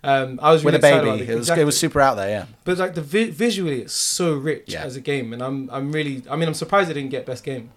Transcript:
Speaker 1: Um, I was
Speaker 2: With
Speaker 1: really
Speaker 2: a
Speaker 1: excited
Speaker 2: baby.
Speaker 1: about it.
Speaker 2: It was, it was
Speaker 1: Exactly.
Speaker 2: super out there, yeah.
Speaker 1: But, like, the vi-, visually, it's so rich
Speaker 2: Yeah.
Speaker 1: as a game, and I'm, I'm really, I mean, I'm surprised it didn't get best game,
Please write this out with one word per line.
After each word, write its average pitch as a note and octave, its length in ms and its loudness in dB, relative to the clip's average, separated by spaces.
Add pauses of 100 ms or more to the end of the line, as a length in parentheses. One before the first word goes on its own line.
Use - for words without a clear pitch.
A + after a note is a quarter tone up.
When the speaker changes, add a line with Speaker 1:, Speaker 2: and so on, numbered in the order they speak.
Speaker 1:
Um, C3 400 0
I D3+ 100 8
was D#3 100 6
Speaker 2:
With D3 120 4
Speaker 1:
really D#3 100 4
Speaker 2:
a C#3+ 120 10
Speaker 1:
excited - 20 -
Speaker 2:
baby. - 100 2
Speaker 1:
about A2 140 -2
it. - 0 -
Speaker 2:
It - 40 -6
was, A#2 220 -2
it E3 160 4
was D3 60 2
Speaker 1:
Exactly. - 20 0
Speaker 2:
super D3 300 0
out C3+ 160 4
there, G2 100 -2
yeah. G#2 160 -4 (200)
Speaker 1:
But, F3+ 120 0
like, F#3 180 -4
the F3 60 -6
vi-, F#3+ 300 0
visually, F3 500 -2
it's - 140 -10
so - 400 0
rich C#3+ 300 -4 (100)
Speaker 2:
Yeah. D#3 100 -8
Speaker 1:
as C3 120 -10
a C3+ 40 -10
game, C3 320 -4
and A#2+ 100 -10
I'm, C3+ 300 -6
I'm C#3 200 -6
really, C#3+ 360 -4
I C#3 80 -6
mean, E3 120 0
I'm D#3 40 -4
surprised F3 380 0
it D3 40 -6
didn't C#3 180 -6
get C3 120 -6
best B2+ 200 -10
game, B2 320 -10